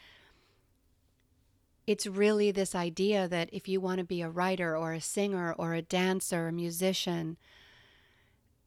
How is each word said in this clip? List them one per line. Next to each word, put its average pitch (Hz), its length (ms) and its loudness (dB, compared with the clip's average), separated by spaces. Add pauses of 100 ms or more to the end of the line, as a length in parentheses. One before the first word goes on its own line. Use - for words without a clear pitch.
(1900)
it's 208 200 0
really 208 440 4
this 190 240 0
idea 185 520 2
that 170 260 -2
if 196 140 -8
you 190 140 0
want 185 180 0
to 185 60 0
be 175 160 -4
a 165 80 -4
writer 175 480 0
or 160 160 -2
a 160 80 -4
singer 185 540 0
or 165 200 -2
a 165 80 -2
dancer, 185 640 0
a 165 60 -2
musician, 170 840 -2 (1300)